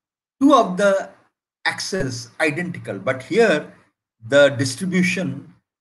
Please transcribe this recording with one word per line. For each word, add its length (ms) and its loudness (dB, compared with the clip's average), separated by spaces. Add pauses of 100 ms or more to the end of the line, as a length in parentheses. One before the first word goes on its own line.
(400)
two 140 6
of 220 2
the 320 0 (560)
axes 640 -6 (120)
identical, 580 -6
but 240 -4
here 500 0 (540)
the 240 6
distribution 1040 -4 (260)